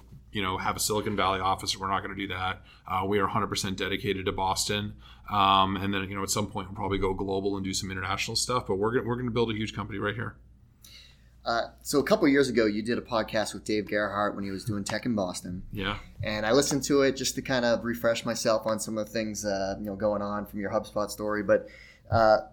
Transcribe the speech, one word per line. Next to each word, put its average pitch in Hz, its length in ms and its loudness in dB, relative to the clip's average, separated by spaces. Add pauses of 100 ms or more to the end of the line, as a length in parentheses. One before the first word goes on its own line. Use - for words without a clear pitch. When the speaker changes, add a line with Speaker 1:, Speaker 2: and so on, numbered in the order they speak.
(320)
Speaker 1:
you 104 100 -2
know, 95 160 0
have 95 180 -2
a 92 40 -4
Silicon 104 360 0
Valley 95 240 2
office. 95 360 0
We're 98 120 -6
not 95 140 0
gonna 98 120 -8
do 98 140 -6
that. 92 340 -6 (260)
Uh, 92 180 0
we 104 120 4
are 98 80 4
a - 40 2
hundred 104 180 0
percent 98 280 -4
dedicated 95 500 -2
to 98 60 0
Boston. 104 640 -2 (360)
Um, 98 460 6
and 98 180 0
then, 95 140 -2
you 101 80 -6
know, 98 80 -2
at 98 60 -2
some 104 180 0
point 95 200 -8
we'll 95 80 -12
probably 98 220 0
go 95 160 2
global 98 420 0
and 95 80 -4
do 95 80 -2
some 95 200 -4
international 98 440 -4
stuff. 113 300 -2
But 98 100 0
we're 107 180 0
gonna, 113 120 0
we're 120 100 0
gonna 123 140 -4
build 113 220 2
a - 20 0
huge 107 200 -4
company 101 260 -6
right 104 140 0
here. 107 200 -6 (1120)
Speaker 2:
Uh, 120 160 2 (200)
so - 160 2
a 131 40 4
couple 175 240 4
of 139 60 6
years 135 180 4
ago, 110 160 4
you 107 160 0
did 113 160 0
a - 20 -6
podcast 107 540 -2
with 98 100 -10
Dave 107 240 0
Gerhardt 104 460 0
when 101 100 -6
he 98 60 -4
was 95 140 -6
doing 104 200 -2
tech 107 220 -4
in 120 80 0
Boston. 92 480 -4 (100)
Speaker 1:
Yeah. 101 240 -2 (260)
Speaker 2:
And 107 220 -2
I 110 80 2
listened 139 320 4
to 143 160 4
it 135 160 4
just - 200 -2
to 131 60 -6
kind 127 220 0
of 117 180 2
refresh 117 440 0
myself 113 400 2
on 110 120 0
some 110 200 -4
of 104 80 -4
the - 60 -18
things, 107 340 -4
uh, 98 340 -2
you 107 60 -8
know, 98 100 -6
going 104 240 2
on 101 240 -4
from 104 160 -8
your 98 100 -2
HubSpot 104 400 -2
story. 107 320 -2
But, 104 240 4 (440)
uh, 110 300 8 (120)